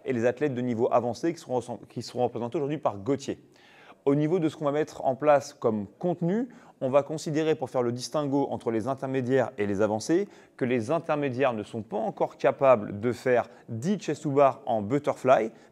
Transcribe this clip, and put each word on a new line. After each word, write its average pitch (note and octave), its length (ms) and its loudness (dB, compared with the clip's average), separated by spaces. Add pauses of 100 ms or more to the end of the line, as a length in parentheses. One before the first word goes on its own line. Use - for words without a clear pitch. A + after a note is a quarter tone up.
et C3 80 -2
les A#2 140 2
athlètes C3+ 260 0
de A#2+ 80 -2
niveau A#2+ 300 0
avancé B2 420 0
qui - 60 -16
seront, A#2+ 400 -6 (100)
qui A#2+ 140 -10
seront B2 220 -2
représentés A#2 340 -4
aujourd'hui D3 180 -4
par G#2 220 -4
Gauthier. B2+ 440 -4 (640)
Au C#3+ 100 4
niveau D3+ 240 2
de D#3+ 100 0
ce - 80 -10
qu'on D#3 80 -4
va C#3 80 0
mettre D3+ 320 -4
en C3 100 0
place D3 380 4
comme G#2+ 340 -2 (100)
contenu, F3+ 520 -2 (320)
on C3+ 80 0
va C#3 140 4
considérer D#3 520 -2
pour - 140 -6
faire B2+ 140 0
le A#2+ 100 0
distinguo C#3 580 -2
entre A#2+ 180 -6
les A2+ 200 0
intermédiaires C3 680 0
et G#2 80 0
les G2+ 160 2
avancés A2 460 2 (300)
que C3+ 80 -2
les A#2+ 260 0
intermédiaires C#3+ 640 0
ne G#2 100 -6
sont A2+ 200 -10
pas - 120 -10
encore G3 400 -4
capables G#2 640 4
de A#2 140 0
faire A#2+ 360 2 (200)
dix C3+ 280 -2
chest - 260 -6
to D3+ 80 -2
bar C3+ 340 4
en A2+ 160 0
butterfly, C#3+ 680 2 (200)